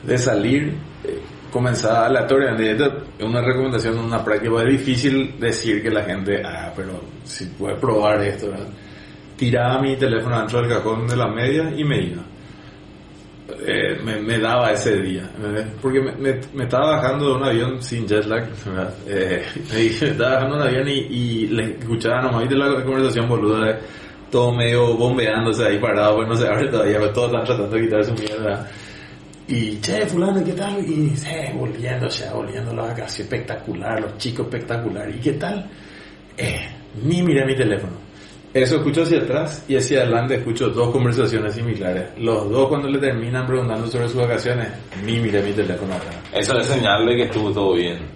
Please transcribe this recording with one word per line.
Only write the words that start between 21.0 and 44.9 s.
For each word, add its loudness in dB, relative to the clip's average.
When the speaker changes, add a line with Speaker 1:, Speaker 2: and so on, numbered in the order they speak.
Speaker 1:
le 0
escuchaba 0
nomás, 0
¿viste 2
la 2
conversación 2
boluda 2
de 2
todo 6
medio 4
bombeándose 2
ahí 4
parado, 4
pues 0
no 2
se 2
abre 2
todavía, 4
pero 2
todos 2
están 0
tratando 0
de 2
quitar 4
su 0
mierda. -4
Y, -2
"Che, 0
fulano, 2
¿qué -2
tal?" -4
Y, 0
"Eh, -6
volviendo, -4
ya, -6
volviendo -6
la -4
vacación, -8
espectacular, -6
los -8
chicos -4
espectacular. -6
¿Y -8
qué 0
tal?" -6
Eh, -4
ni 2
miré 4
mi 0
teléfono. 0
Eso 4
escucho 2
hacia 4
atrás -2
y 2
hacia 4
adelante 2
escucho 0
dos 2
conversaciones 2
similares. -2
Los 0
dos 4
cuando 0
le 0
terminan 0
preguntando 0
sobre -2
sus -2
vacaciones, 0